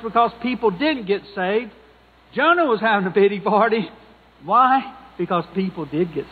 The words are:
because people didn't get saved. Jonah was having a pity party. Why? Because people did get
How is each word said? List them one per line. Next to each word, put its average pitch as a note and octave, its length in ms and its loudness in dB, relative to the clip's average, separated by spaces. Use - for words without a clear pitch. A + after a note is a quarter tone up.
because A3+ 280 0
people A#3+ 300 -2
didn't C4 340 -2
get G3 160 -2
saved. G#3 360 -2
Jonah E4 320 2
was A3 140 0
having G3+ 280 0
a F3 40 -4
pity G3+ 280 2
party. G#3+ 480 2
Why? A3+ 520 2
Because F3 360 -2
people F#3 320 -4
did D3+ 280 -4
get C3 180 -6